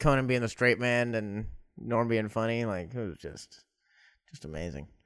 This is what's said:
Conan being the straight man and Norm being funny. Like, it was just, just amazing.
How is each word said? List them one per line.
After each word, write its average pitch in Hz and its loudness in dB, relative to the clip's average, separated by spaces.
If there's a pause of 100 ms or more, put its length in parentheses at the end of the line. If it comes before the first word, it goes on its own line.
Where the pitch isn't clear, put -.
Conan 135 4
being 127 2
the 117 2
straight 123 2
man 120 2
and 107 -4 (280)
Norm 117 0
being 110 2
funny. 117 0
Like, 98 -4
it 123 -6
was 104 -6
just, - -14 (680)
just - -16
amazing. 78 -8 (180)